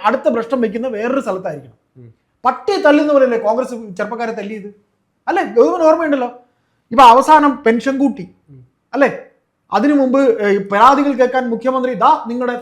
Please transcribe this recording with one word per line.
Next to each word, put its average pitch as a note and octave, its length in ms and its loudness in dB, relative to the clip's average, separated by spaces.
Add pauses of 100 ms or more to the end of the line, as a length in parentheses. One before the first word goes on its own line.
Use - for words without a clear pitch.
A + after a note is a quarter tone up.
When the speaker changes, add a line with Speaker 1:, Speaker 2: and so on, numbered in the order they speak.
Speaker 1:
അടുത്ത B3 240 0
ഭ്രഷ്ടം A#3 320 -4
വെക്കുന്ന A3+ 280 -4
വേറൊരു A#3+ 320 -4
സ്ഥലത്തായിരിക്കണം. D#3 840 -12
Speaker 2:
ഉം. A#2 120 -20 (300)
Speaker 1:
പട്ടിയെ C4+ 320 -4
തല്ലുന്ന D4+ 360 2
പോലെയല്ലേ B3+ 260 2
കോൺഗ്രസ് A3+ 580 -6
ചെറുപ്പക്കാരെ A3 360 -8
തല്ലിയത്? G#3 420 -12 (540)
അല്ലേ? F4 140 -2
ഗൗതമൻ D#4 440 2
ഓർമ്മയുണ്ടല്ലോ. C#4+ 560 0 (480)
ഇപ്പൊ B3+ 140 6
അവസാനം C4+ 600 6
പെൻഷൻ A#3+ 320 0
കൂട്ടി, B3 320 -4 (200)
Speaker 2:
ഉം. C3 160 -20 (280)
Speaker 1:
അല്ലേ? B3+ 240 0 (540)
അതിനു D4+ 220 2
മുമ്പ്, C4 480 2
ഏ, G3+ 160 0
പരാതികൾ B3+ 540 2
കേൾക്കാൻ B3 380 0
മുഖ്യമന്ത്രി B3+ 440 -4
ദാ C4+ 320 0
നിങ്ങളുടെ A#3+ 360 -6